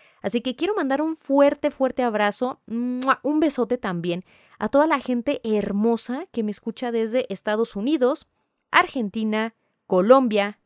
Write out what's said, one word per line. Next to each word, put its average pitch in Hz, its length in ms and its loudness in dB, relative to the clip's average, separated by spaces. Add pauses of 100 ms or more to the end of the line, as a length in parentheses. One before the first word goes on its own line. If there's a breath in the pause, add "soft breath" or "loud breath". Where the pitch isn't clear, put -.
(200 soft breath)
Así 214 220 -2
que 254 140 -6
quiero 381 180 -2
mandar 277 260 -2
un 320 160 -2
fuerte, 285 540 2
fuerte 254 320 -2
abrazo, 214 640 -2
¡mua!, 247 560 -2
un 302 180 0
besote 247 380 0
también 175 440 -4 (360 soft breath)
a - 100 -4
toda 285 180 4
la 294 140 0
gente 254 440 -2
hermosa 220 840 0
que 233 120 -4
me 208 80 -2
escucha 233 420 -8
desde 226 400 -2
Estados 214 420 -2
Unidos, 254 520 0 (440)
Argentina, 220 840 -2 (320)
Colombia, 208 800 4